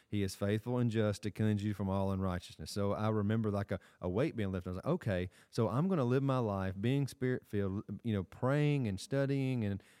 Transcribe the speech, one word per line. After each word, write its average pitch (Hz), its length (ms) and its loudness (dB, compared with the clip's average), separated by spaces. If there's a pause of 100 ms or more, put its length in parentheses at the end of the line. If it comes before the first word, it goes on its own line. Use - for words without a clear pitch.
he 104 140 -2
is 95 120 -2
faithful 107 440 0
and 120 120 2
just 107 320 2
to 104 80 -4
cleanse 107 340 2
you 107 80 0
from 98 160 -2
all 98 240 0
unrighteousness." 95 580 -4
So 101 220 0
I 107 160 0
remember, 110 420 2
like, 101 200 -2
a, 98 80 0 (240)
a 90 60 -2
weight 110 280 0
being 101 160 -2
lifted. 92 180 -4
I - 20 -4
was 90 120 -6
like, 143 100 -2
"Okay, 92 360 0 (200)
so 113 180 0
I'm 135 200 0
gonna 165 160 2
live 127 180 2
my 135 160 2
life 98 400 0
being 131 280 2
spirit-filled, 104 800 -2 (200)
you 113 80 0
know, 95 120 0
praying 143 640 2
and 95 140 -2
studying 135 640 0
and, 101 180 -2 (180)